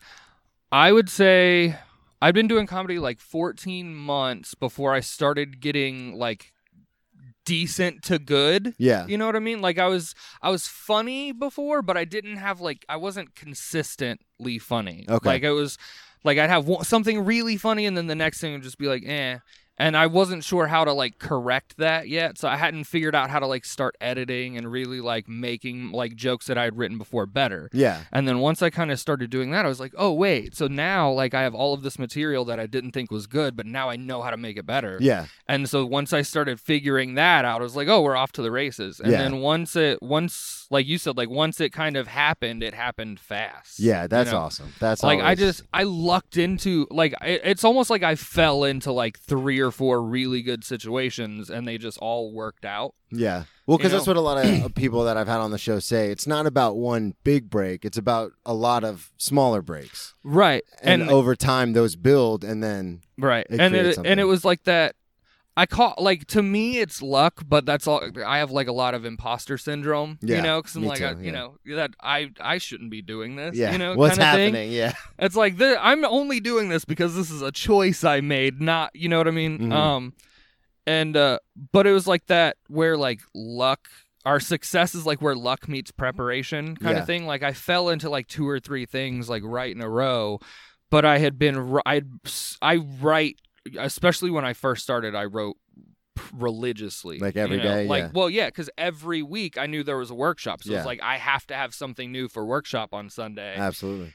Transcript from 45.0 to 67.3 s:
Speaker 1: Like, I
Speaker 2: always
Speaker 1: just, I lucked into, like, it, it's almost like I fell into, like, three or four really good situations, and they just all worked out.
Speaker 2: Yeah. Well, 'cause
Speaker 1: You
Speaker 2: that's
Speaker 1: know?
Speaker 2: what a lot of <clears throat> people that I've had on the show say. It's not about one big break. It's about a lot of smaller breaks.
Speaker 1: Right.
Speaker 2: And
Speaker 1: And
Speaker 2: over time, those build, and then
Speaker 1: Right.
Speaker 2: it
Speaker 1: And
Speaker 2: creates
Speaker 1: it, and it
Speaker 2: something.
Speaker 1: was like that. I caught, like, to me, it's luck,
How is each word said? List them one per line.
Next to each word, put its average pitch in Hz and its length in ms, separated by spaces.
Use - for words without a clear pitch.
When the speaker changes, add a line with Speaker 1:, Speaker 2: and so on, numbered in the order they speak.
Speaker 1:
Like, 151 160
I 123 40
Speaker 2:
always 175 160
Speaker 1:
just, 190 240
I 185 100
lucked 175 540
into, 175 540
like, 156 220
it, 175 200
it's 190 180
almost 233 260
like 202 140
I 160 120
fell 143 500
into, 135 260
like, 120 280
three 135 400
or 131 120
four 127 320
really 127 380
good 120 240
situations, 113 840
and 117 180
they 113 100
just 110 220
all 113 340
worked 110 320
out. 104 280
Speaker 2:
Yeah. 104 340
Well, 160 100
'cause 175 140
Speaker 1:
You 196 60
Speaker 2:
that's - 100
Speaker 1:
know? 190 40
Speaker 2:
what 175 60
a 170 40
lot 143 240
of 175 300
<clears throat> - 0
people 117 300
that 113 120
I've 107 120
had 113 100
on 110 120
the 104 60
show 104 220
say. 107 320
It's - 160
not 151 180
about 127 320
one 117 360
big 139 260
break. 95 360
It's 104 120
about 113 360
a 120 80
lot 117 300
of 104 340
smaller 131 440
breaks. 76 520
Speaker 1:
Right. 151 380
Speaker 2:
And 175 220
Speaker 1:
And 160 80
Speaker 2:
over 127 260
time, 127 360
those 113 220
build, 113 480
and 107 200
then 95 380
Speaker 1:
Right. 127 320
Speaker 2:
it 120 120
Speaker 1:
And 185 120
Speaker 2:
creates 180 240
Speaker 1:
it, - 80
and 196 140
it 196 40
Speaker 2:
something. 190 40
Speaker 1:
was 185 180
like 180 200
that. 165 300
I 180 80
caught, - 360
like, 185 260
to 214 140
me, 220 380
it's 196 220
luck, 139 460